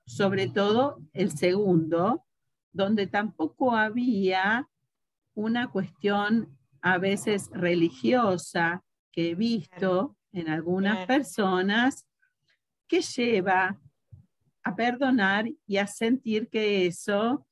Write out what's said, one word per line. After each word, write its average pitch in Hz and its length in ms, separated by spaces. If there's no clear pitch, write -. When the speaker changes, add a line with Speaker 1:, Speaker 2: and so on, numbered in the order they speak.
Speaker 1:
sobre 190 420
todo 220 540
el 180 180
segundo, 180 960
donde 196 360
tampoco 233 680
había 214 960
una 233 380
cuestión 202 840
a 180 160
veces 196 540
religiosa 175 1300
que 170 200
he 170 40
visto 214 440
Speaker 2:
Claro. 190 380
Speaker 1:
en 170 160
algunas 180 440
Speaker 2:
Claro. 185 140
Speaker 1:
personas 220 1000
que 349 140
lleva 190 760
a 175 120
perdonar 233 760
y 196 120
a 196 100
sentir 226 600
que 208 380
eso 208 680